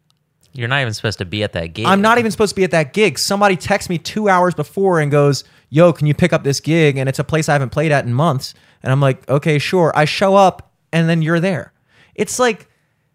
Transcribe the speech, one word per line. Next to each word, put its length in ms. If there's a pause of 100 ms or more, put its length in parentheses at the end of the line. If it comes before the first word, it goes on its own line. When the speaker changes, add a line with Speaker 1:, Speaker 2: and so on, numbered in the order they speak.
(520)
Speaker 1:
You're 160
not 140
even 140
supposed 240
to 60
be 180
at 100
that 220
gig. 100
Speaker 2:
I'm 160
not 160
even 140
supposed 180
to 60
be 80
at 80
that 200
gig. 280
Somebody 360
texts 320
me 120
two 300
hours 260
before 440
and 120
goes, 320 (260)
"Yo, 240
can 140
you 80
pick 180
up 100
this 160
gig?" 380
And 100
it's 120
a 40
place 260
I 40
haven't 160
played 220
at 120
in 120
months. 400 (260)
And 100
I'm 80
like, 300
"Okay, 300
sure." 360
I 100
show 300
up 360 (200)
and 160
then 140
you're 180
there. 320 (440)
It's 240
like, 280 (480)